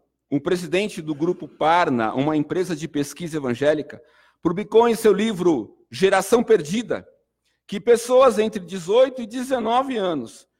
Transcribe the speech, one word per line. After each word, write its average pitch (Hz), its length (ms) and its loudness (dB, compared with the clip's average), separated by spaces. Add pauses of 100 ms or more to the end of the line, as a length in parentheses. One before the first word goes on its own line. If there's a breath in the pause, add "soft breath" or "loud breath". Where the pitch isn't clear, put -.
(280)
o 139 100 -2
presidente 180 640 -4
do 156 140 -6
Grupo 160 320 -4
Parna, 151 680 0
uma 151 240 -2
empresa 165 380 -4
de 151 120 -10
pesquisa 151 500 -6
evangélica, 139 640 -4 (400 soft breath)
publicou 208 460 2
em 226 80 2
seu 214 160 2
livro 180 640 0 (140)
Geração 190 540 2
Perdida, 170 640 0 (580)
que 196 140 -8
pessoas 240 580 4
entre 214 260 -2
dezoito 208 580 0
e 226 60 -10
dezenove 247 680 -2
anos 160 500 -6 (120)